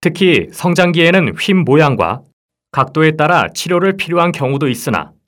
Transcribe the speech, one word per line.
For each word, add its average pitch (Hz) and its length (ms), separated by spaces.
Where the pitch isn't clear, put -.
특히 160 500
성장기에는 175 840
휨 185 280
모양과 123 600
각도에 156 400
따라 151 420
치료를 180 440
필요한 175 340
경우도 139 360
있으나 117 440